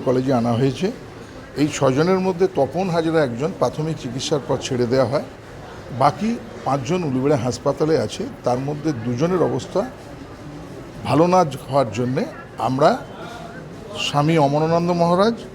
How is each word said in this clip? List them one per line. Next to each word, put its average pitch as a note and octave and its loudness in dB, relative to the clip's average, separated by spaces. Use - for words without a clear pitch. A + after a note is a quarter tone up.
কলেজে C3 2
আনা A#2+ 2
হয়েছে। C3+ 2
এই D3 2
ছজনের D3+ 4
মধ্যে F#3 2
তপন E3 0
হাজরা D#3+ 2
একজন B2+ -2
প্রাথমিক D3+ 0
চিকিৎসার C3+ -2
পর C3+ 0
ছেড়ে B2 0
দেওয়া B2 4
হয়। C#3+ 0
বাকি G3+ 4
পাঁচজন C#3 0
উলুবেড়িয়া C#3 2
হাসপাতালে B2+ 0
আছে। A#2 -2
তার B2 2
মধ্যে D3 -4
দুজনের D#3 2
অবস্থা C3+ -2
ভালো C#3+ 4
না F3+ 6
হওয়ার C3 2
জন্যে B2+ 0
আমরা C#3 2
স্বামী D3+ 2
অমরানন্দ D#3+ 2
মহারাজ F3+ 4